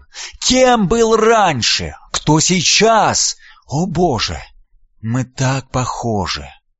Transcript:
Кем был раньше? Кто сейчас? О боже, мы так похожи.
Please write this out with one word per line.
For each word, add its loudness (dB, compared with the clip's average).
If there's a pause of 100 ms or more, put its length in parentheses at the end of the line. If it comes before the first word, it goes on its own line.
(400)
Кем 2
был 2
раньше? 0 (160)
Кто 2
сейчас? 2 (320)
О -2
боже, -2 (600)
мы -4
так -4
похожи. -4 (320)